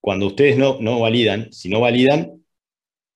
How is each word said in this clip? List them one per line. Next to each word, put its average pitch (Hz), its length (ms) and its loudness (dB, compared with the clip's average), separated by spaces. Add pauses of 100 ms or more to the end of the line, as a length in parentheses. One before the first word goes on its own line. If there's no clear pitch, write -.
Cuando 98 240 -4
ustedes 123 320 2
no, 131 240 0
no 117 180 -2
validan, 113 540 0
si - 160 -14
no 104 100 0
validan, 127 640 0 (760)